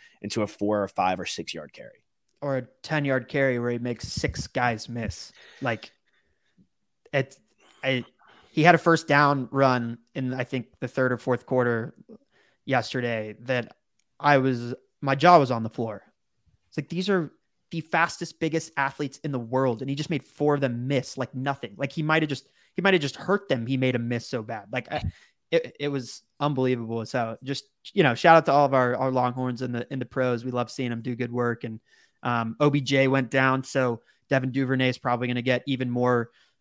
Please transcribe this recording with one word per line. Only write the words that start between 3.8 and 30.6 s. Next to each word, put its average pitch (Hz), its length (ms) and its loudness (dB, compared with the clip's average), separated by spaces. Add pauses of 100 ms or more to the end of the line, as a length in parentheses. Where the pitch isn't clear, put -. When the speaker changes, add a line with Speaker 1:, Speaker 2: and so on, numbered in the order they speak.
Speaker 2:
six - 400 -6
guys 123 420 -2
miss. 117 440 -8 (280)
Like, 117 300 -4 (1200)
it, 139 240 -2 (460)
I, 131 220 -2 (480)
he 156 100 2
had 165 140 8
a - 20 -4
first 165 300 2
down 143 420 4
run 123 480 2 (160)
in, 131 180 -4
I 127 120 -6
think, 123 240 -6 (100)
the - 80 -6
third 127 240 0
or 123 80 -2
fourth 123 280 -2
quarter 120 500 0 (680)
yesterday 117 760 -4
that 120 360 -6 (440)
I 147 180 6
was, 123 340 0 (280)
my 139 160 0
jaw 165 240 8
was 127 100 4
on 117 140 -2
the 110 60 -6
floor. 113 340 -8 (640)
It's - 80 -20
like, 151 120 -6
these 180 220 -2
are 175 220 0 (400)
the 165 80 -4
fastest, 165 600 -2
biggest 160 360 -2
athletes 139 420 -2
in 151 120 -6
the 135 80 -2
world, 120 420 0
and 131 80 -6
he 139 80 -4
just 147 140 -6
made 151 140 -2
four 147 300 0
of 143 60 0
them 123 280 -2
miss, - 300 -2
like, - 160 -6
nothing. 127 420 -6
Like, 139 160 -6
he 165 100 -6
might 156 200 2
have 156 60 0
just, 139 200 -8 (260)
he 180 80 -4
might 190 120 4
have 180 60 4
just 143 160 -4
hurt 196 320 -2
them. 117 180 -2
He 131 100 -2
made 127 180 2
a 123 40 -2
miss 117 300 -4
so 120 140 -6
bad. 107 300 -12
Like, 127 180 -6
I, 151 140 -6 (460)
it, - 300 0
it 143 80 -4
was 139 340 -8 (160)
unbelievable. 127 680 0
So 113 360 -4
just, 131 220 -8 (280)
you 196 100 4
know, 131 120 4
shout 165 220 8
out 156 100 6
to 147 60 4
all 143 140 6
of 131 80 0
our, 127 220 2
our 131 140 -2
Longhorns 127 520 -2
in 127 100 -6
the, 120 180 -6
in 139 80 -6
the 123 60 -6
pros. 123 400 -2
We 127 80 -6
love 120 180 -4